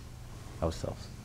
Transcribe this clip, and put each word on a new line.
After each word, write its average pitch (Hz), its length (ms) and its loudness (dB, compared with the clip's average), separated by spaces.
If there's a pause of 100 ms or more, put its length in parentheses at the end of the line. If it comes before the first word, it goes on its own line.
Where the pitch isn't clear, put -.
(640)
ourselves. - 440 4 (180)